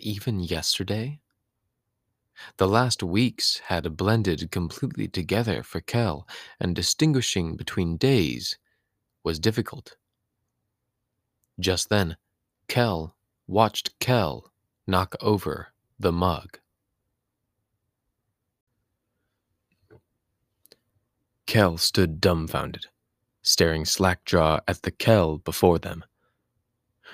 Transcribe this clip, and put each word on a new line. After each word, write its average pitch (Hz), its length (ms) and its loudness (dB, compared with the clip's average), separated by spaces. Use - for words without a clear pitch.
even 107 340 -4
yesterday? 98 800 -4
The 95 100 4
last 117 340 2
weeks 107 640 0
had 82 300 -4
blended 95 560 0
completely - 560 -6
together 98 560 -2
for - 160 -8
Kel, 101 480 -2
and 90 160 -2
distinguishing 113 800 0
between 82 400 -4
days 85 600 0
was 82 160 -2
difficult. - 560 -4
Just 90 300 -2
then, 95 280 0
Kel 92 480 0
watched 104 500 2
Kel 110 540 0
knock 92 340 0
over 90 480 0
the 90 140 2
mug. 87 480 0
Kel 95 300 4
stood 82 440 0
dumbfounded, 76 640 -2
staring 82 420 2
slack-jaw 90 800 2
at 92 160 -4
the - 80 -4
Kel 85 480 4
before 82 400 4
them. 85 260 -10